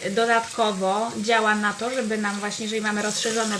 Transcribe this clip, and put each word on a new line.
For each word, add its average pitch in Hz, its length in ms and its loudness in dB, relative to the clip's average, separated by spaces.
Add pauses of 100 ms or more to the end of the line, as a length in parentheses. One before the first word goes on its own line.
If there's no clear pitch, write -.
(100)
dodatkowo 208 1000 0 (100)
działa 214 320 4
na 208 180 0
to, 220 180 -4
żeby 220 280 0
nam 202 220 -2
właśnie, 202 240 -4
jeżeli 214 180 -2
mamy 208 200 0
rozszerzone 214 580 0